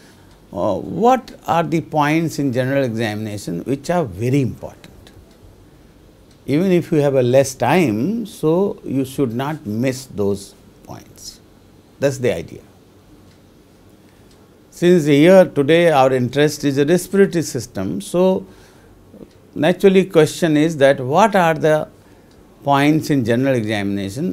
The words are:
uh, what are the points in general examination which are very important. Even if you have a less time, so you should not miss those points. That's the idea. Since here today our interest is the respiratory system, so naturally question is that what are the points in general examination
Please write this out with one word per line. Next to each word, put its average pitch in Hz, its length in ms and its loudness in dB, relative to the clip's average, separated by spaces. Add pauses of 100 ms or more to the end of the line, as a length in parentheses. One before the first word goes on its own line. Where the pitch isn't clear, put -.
(520)
uh, 95 260 -2
what 233 520 -2 (160)
are 165 160 0
the 160 180 -2
points 156 600 -2
in 139 120 -2
general 131 300 -2
examination 110 800 -6
which - 280 -8
are 175 140 0
very 123 400 -2
important. - 440 -10 (1600)
Even 170 260 0
if 175 180 0
you 165 100 0
have 143 140 2
a 135 80 2
less 123 320 2
time, 151 680 0
so 190 580 -2
you 135 220 -4
should 127 300 -4
not 139 320 -6
miss 123 400 -4
those 101 480 -6 (280)
points. - 580 -20 (600)
That's 135 160 0
the 120 180 -2
idea. - 280 -12 (2000)
Since 175 340 2
here 160 400 6
today 160 460 2
our 135 200 4
interest 131 540 0
is 139 120 0
the 143 100 2
respiratory 180 560 0
system, 120 580 -8
so 185 460 -2 (1080)
naturally 185 520 2
question 156 500 2
is 156 220 0
that 135 220 4
what 185 360 2
are 170 160 2
the 156 340 0 (800)
points 143 460 2
in 135 160 0
general 127 280 0
examination 104 800 -4